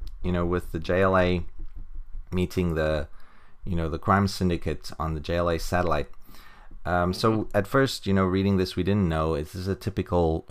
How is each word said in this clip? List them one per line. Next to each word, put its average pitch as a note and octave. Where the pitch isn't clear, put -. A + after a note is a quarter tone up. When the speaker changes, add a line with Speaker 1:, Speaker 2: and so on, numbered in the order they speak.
Speaker 1:
you F2+
know, F2
with F2
the -
J F2
L F#2+
A F2+
meeting F2
the, D#2
you F#2
know, E2
the D2+
crime G2+
syndicate F2
on D#2+
the D#2
J E2+
L F2
A E2
satellite. E2
Um, F2
so A2+
Speaker 2:
Mm-hmm. G#2+
Speaker 1:
at G2+
first, C3+
you G2
know, F#2+
reading F#2+
this, F#2
we F2+
didn't G2
know. D#2+
This D2
is F#2
a G2
typical, F2